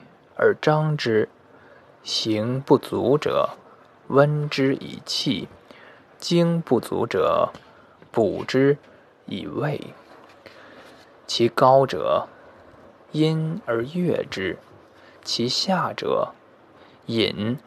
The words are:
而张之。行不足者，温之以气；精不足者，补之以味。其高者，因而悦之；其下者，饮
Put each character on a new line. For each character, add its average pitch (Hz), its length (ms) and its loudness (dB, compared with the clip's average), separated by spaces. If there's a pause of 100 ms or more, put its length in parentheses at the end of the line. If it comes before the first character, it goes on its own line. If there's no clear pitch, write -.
(360)
而 107 260 4
张 151 340 2
之。 113 320 0 (760)
行 113 560 -2
不 139 180 4
足 110 400 0
者， - 320 0 (560)
温 147 420 2
之 139 280 0
以 - 280 -12
气； - 440 -4 (680)
精 170 460 0
不 117 180 2
足 - 260 -4
者， - 440 2 (600)
补 92 320 0
之 139 360 2 (480)
以 85 200 -8
味。 - 420 -6 (1400)
其 117 200 0
高 135 380 6
者， 76 420 0 (840)
因 156 540 -2
而 117 160 -2
悦 165 480 -2
之； 95 260 -6 (640)
其 - 240 -2
下 156 460 -2
者， - 400 -2 (760)
饮 113 600 -2